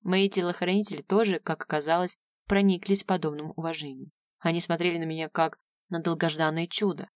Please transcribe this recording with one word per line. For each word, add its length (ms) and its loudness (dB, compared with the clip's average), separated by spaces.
Мои 280 2
телохранители 720 0
тоже, 380 2
как 220 -6
оказалось, 560 0
прониклись 560 2
подобным 520 -2
уважением. 560 -8
Они 220 0
смотрели 360 0
на 60 -4
меня 260 -4
как 300 -2
на 100 -4
долгожданное 680 0
чудо. 480 -2